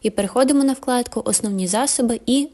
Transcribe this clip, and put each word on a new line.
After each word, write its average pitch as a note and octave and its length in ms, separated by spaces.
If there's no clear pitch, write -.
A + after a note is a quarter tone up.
і A3 80
переходимо C4 540
на C4+ 100
вкладку B3 520
«Основні G3+ 420
засоби» A#3 580
і C#4 280